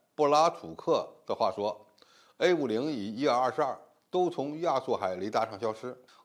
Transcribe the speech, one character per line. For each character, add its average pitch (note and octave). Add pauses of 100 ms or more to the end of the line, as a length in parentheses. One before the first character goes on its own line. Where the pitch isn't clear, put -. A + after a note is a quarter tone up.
(140)
布 D3+
拉 D3+
楚 -
克 B2+ (160)
的 G#2+
话 G2+
说 G#2 (520)
，A F3+
五 D3+
零 A#2+
与 A2
伊 A2+
尔 B2+
二 B2
十 D#3
二 B2+ (320)
都 F3+
从 D3
亚 D#3
速 B2
海 F#2
雷 F#2+
达 A2+
上 A2
消 A2
失。 B2 (360)